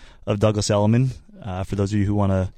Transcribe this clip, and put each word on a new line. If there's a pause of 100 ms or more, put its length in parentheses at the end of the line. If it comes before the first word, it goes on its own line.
(260)
of
Douglas
Elliman. (300)
Uh,
for
those
of
you
who
wanna